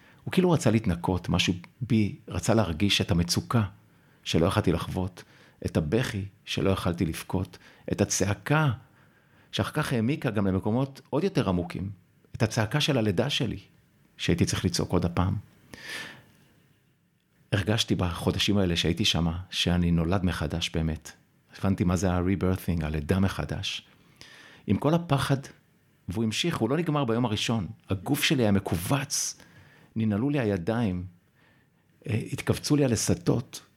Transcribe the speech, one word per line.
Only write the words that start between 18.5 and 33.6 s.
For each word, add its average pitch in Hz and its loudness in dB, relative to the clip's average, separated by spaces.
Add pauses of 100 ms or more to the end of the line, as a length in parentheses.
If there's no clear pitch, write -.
האלה 90 2
שהייתי 82 0
שמה, 82 0 (100)
שאני 87 2
נולד 85 2
מחדש 82 -2
באמת. 80 -4 (480)
הבנתי 98 0
מה 90 2
זה 90 2
ה-rebirthing, 90 0
הלידה 78 0
מחדש. - -2 (840)
עם 101 2
כל 147 2
הפחד, 143 2 (720)
והוא 95 -2
המשיך, 151 -2
הוא 113 2
לא 143 0
נגמר 151 0
ביום 117 0
הראשון. 104 0 (220)
הגוף 98 -2
שלי 131 2
היה 104 4
מכווץ, 101 -2 (580)
ננעלו 110 0
לי 147 0
הידיים, 101 0 (1040)
אה, 110 0 (100)
התכווצו - 0
לי 143 4
הלסתות - 0 (160)